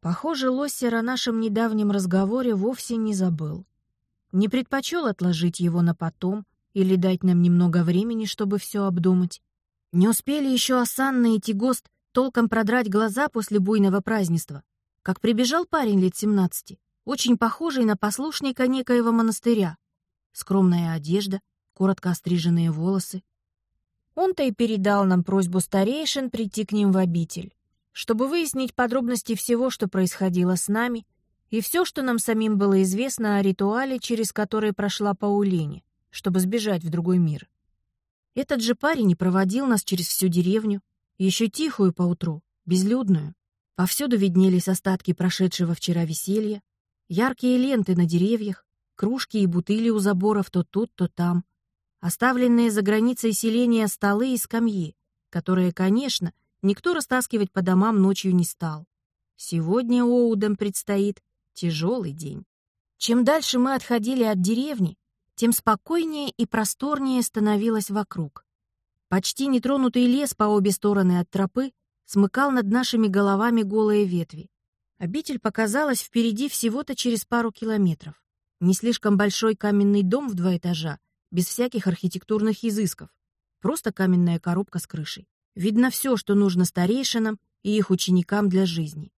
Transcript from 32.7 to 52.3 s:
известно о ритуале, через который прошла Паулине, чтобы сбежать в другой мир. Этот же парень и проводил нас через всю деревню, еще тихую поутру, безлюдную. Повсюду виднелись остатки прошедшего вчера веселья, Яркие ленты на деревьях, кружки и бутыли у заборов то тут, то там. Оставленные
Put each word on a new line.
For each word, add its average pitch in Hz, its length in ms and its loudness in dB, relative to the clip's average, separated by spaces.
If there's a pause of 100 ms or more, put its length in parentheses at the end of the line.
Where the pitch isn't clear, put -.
известно 208 540 0
о 202 60 2
ритуале, 208 560 0
через 226 340 -2
который 214 400 -2
прошла 202 420 -2
Паулине, 196 680 0 (280)
чтобы 185 300 -2
сбежать 196 440 -2
в 165 60 -6
другой 170 280 0
мир. 156 300 0 (840)
Этот 269 280 -2
же 233 120 2
парень 277 360 2
и 175 40 4
проводил 190 520 0
нас 233 180 0
через 175 240 -4
всю - 200 -2
деревню, 196 520 0 (380)
еще 190 300 0
тихую 214 440 0
поутру, 170 500 -4 (240)
безлюдную. 185 680 0 (420)
Повсюду 240 400 0
виднелись 185 520 2
остатки 185 440 -2
прошедшего 175 600 0
вчера 170 300 -2
веселья, 202 580 -4 (540)
Яркие 247 420 2
ленты 247 360 0
на 175 120 2
деревьях, 196 600 -2 (300)
кружки 226 400 -4
и 202 100 2
бутыли 196 420 0
у 220 120 0
заборов 202 500 0
то 180 140 0
тут, 220 320 -4
то 180 100 -2
там. 175 380 -2 (560)
Оставленные 240 720 2